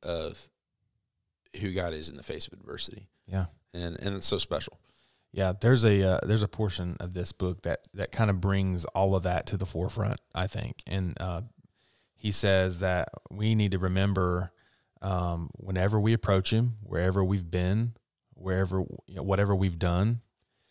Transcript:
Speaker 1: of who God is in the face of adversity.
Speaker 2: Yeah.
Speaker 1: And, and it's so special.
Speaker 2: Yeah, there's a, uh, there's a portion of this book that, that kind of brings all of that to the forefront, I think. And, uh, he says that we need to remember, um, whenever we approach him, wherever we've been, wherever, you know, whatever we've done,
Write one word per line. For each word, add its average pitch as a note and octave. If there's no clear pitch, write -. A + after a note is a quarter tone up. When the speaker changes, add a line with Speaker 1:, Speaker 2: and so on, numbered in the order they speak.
Speaker 1:
of E2+
who G2
God F2+
is D#2
in D2+
the C2
face -
of -
adversity. -
Speaker 2:
Yeah. F#2
Speaker 1:
And, F2
and G2
it's F#2
so G2+
special. -
Speaker 2:
Yeah, F#2
there's A#2+
a, G#2
uh, -
there's G#2+
a G2+
portion F2+
of F2+
this F2
book F2+
that, -
that G2
kind A2
of F#2+
brings F#2+
all G2
of F2+
that F2+
to G2+
the E2
forefront, F#2+
I F#2
think. -
And, F#2
uh, F2+
he G#2+
says F#2+
that F#2
we G#2+
need G#2
to F#2+
remember, F2+
um, F2
whenever F#2+
we A2
approach G2
him, A2+
wherever F#2
we've F#2
been, F#2+
wherever, F#2
you F2+
know, E2
whatever G2
we've F#2+
done, F#2